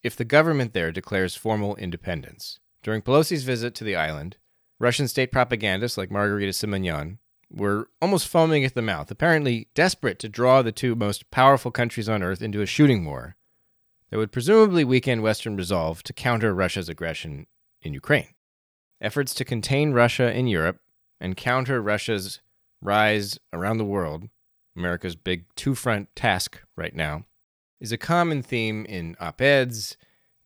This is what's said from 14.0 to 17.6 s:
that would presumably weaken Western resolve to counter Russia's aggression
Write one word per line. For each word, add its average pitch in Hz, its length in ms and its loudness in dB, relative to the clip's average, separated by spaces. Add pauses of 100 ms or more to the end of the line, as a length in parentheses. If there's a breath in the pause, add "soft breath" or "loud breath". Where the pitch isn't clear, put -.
that 107 80 -4
would 110 140 -2
presumably 180 500 6
weaken 123 400 2
Western 107 340 0
resolve 85 460 -2
to - 100 -12
counter 117 400 0
Russia's 92 360 -2
aggression 78 580 -8 (360)